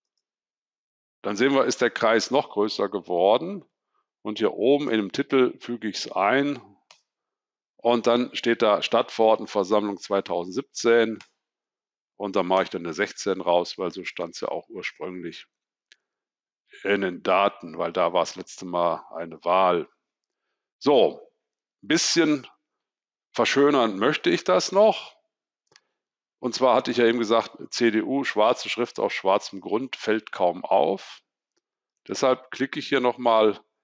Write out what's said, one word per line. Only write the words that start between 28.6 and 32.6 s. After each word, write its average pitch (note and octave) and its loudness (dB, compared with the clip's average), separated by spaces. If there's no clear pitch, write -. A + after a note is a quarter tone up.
Schrift - -6
auf G2+ -2
schwarzem G2 -2
Grund G#2+ -6
fällt G#2+ -4
kaum F2 -2
auf. - 0
Deshalb B2+ -2
klicke - -6